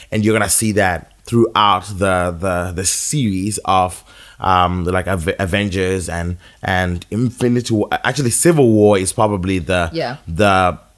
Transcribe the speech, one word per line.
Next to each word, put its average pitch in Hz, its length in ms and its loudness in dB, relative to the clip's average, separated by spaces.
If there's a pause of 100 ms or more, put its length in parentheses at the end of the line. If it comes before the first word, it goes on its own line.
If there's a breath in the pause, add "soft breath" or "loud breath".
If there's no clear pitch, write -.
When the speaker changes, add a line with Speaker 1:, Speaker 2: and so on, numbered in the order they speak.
(120)
Speaker 1:
And 107 120 -2
you're 107 140 2
gonna 104 120 0
see 110 240 0
that 92 380 0 (120)
throughout 104 600 2 (120)
the, 90 400 0
the, 90 380 -4
the 92 100 -6
series 104 800 -4
of, 92 380 0 (360 loud breath)
um, 90 440 2
like, 92 240 -2
Ave-, 95 320 -2
Avengers 95 680 -2
and, 85 280 -6 (240 soft breath)
and 90 480 -2
Infinity 120 640 -2
War. 104 180 0
Actually, 123 400 -2
Civil 143 380 4
War 104 280 6
is 95 160 -2
probably 95 460 0
the, 87 340 -2
Speaker 2:
Yeah. 139 240 -6 (100)
Speaker 1:
the, 95 500 2 (200)